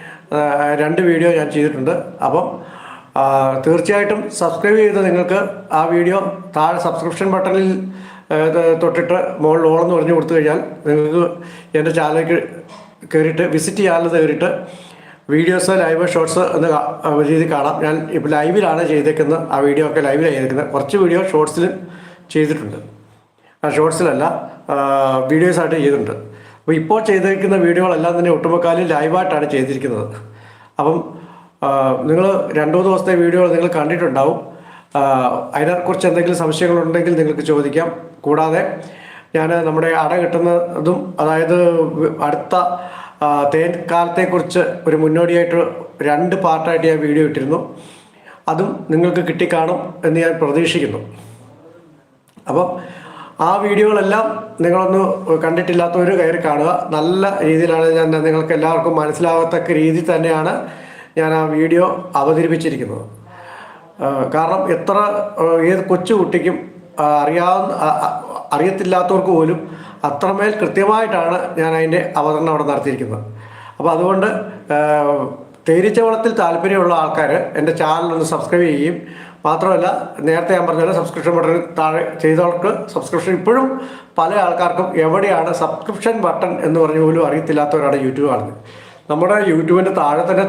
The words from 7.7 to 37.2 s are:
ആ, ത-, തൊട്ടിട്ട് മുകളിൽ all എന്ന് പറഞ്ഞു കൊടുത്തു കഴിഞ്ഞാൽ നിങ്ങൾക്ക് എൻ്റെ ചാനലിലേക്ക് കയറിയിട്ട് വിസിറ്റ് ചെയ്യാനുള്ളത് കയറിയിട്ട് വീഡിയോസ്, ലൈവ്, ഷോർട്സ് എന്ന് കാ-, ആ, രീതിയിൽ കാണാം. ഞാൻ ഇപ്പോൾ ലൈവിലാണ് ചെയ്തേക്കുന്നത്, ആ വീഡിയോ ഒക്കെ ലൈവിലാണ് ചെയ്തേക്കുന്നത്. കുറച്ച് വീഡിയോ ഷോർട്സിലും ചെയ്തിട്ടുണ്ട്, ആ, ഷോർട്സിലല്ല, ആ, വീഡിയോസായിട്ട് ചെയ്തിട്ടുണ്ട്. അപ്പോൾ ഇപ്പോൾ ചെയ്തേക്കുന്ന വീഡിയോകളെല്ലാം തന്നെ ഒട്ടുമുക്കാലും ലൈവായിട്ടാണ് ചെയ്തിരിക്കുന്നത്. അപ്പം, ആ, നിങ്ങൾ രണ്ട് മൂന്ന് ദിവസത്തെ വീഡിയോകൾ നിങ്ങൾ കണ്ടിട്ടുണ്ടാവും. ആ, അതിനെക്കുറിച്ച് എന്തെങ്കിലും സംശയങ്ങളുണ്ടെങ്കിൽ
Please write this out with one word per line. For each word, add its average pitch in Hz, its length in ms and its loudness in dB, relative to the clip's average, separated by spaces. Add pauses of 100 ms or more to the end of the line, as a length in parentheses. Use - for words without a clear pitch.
ആ, 156 80 2 (160)
ത-, 165 180 4 (100)
തൊട്ടിട്ട് 170 360 0 (240)
മുകളിൽ 160 280 4
all 165 120 2
എന്ന് 175 140 2
പറഞ്ഞു 165 200 2
കൊടുത്തു 165 200 0
കഴിഞ്ഞാൽ 151 240 2 (260)
നിങ്ങൾക്ക് 151 360 2 (560)
എൻ്റെ 156 200 0
ചാനലിലേക്ക് 160 400 0 (720)
കയറിയിട്ട് 160 420 2
വിസിറ്റ് 185 280 -2
ചെയ്യാനുള്ളത് 170 360 2
കയറിയിട്ട് 156 320 2 (840)
വീഡിയോസ്, 180 480 2
ലൈവ്, 165 340 0
ഷോർട്സ് 170 280 0 (140)
എന്ന് 165 160 2
കാ-, 147 160 0 (160)
ആ, 156 60 0 (180)
രീതിയിൽ 160 240 2
കാണാം. 147 320 0
ഞാൻ 156 100 0 (220)
ഇപ്പോൾ 147 180 -2
ലൈവിലാണ് 165 560 2
ചെയ്തേക്കുന്നത്, 151 480 2 (160)
ആ 139 120 0
വീഡിയോ 143 240 2
ഒക്കെ 160 160 0
ലൈവിലാണ് 147 300 2
ചെയ്തേക്കുന്നത്. 131 360 -2
കുറച്ച് 139 300 -2
വീഡിയോ 175 180 2 (100)
ഷോർട്സിലും 156 420 0 (640)
ചെയ്തിട്ടുണ്ട്, 147 420 -2 (840)
ആ, 151 140 -2
ഷോർട്സിലല്ല, 156 480 2 (500)
ആ, - 20 0 (540)
വീഡിയോസായിട്ട് 160 460 2
ചെയ്തിട്ടുണ്ട്. 143 360 0 (480)
അപ്പോൾ 156 200 0
ഇപ്പോൾ 170 200 0 (100)
ചെയ്തേക്കുന്ന 190 560 2
വീഡിയോകളെല്ലാം 170 520 2
തന്നെ 175 180 2
ഒട്ടുമുക്കാലും 170 580 0
ലൈവായിട്ടാണ് 156 600 0
ചെയ്തിരിക്കുന്നത്. 131 520 -2 (720)
അപ്പം, 156 180 2 (680)
ആ, 139 40 2 (400)
നിങ്ങൾ 175 160 4 (320)
രണ്ട് 151 180 2
മൂന്ന് 185 140 2
ദിവസത്തെ 185 320 2
വീഡിയോകൾ 175 320 4
നിങ്ങൾ 170 240 2
കണ്ടിട്ടുണ്ടാവും. 151 600 0 (600)
ആ, 143 40 2 (520)
അതിനെക്കുറിച്ച് 175 560 0
എന്തെങ്കിലും 170 340 2
സംശയങ്ങളുണ്ടെങ്കിൽ 170 800 2